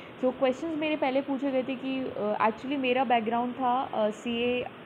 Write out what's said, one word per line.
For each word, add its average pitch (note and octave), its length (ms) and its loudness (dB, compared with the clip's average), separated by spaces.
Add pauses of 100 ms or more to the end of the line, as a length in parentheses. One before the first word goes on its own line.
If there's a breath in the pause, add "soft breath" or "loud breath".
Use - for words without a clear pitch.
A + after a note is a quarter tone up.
(220 loud breath)
तो B3+ 100 4
questions C4+ 460 0
मेरे D4+ 180 0
पहले C#4 260 2
पूछे C#4 300 0
गए B3+ 120 2
थे C4 120 -4
कि, C4 240 -4
अ, G#3+ 420 -2
actually B3+ 360 0
मेरा B3+ 260 2
background A#3+ 500 2
था, B3+ 280 2
अ, G#3+ 280 0
सीए, A#3+ 560 -2 (200)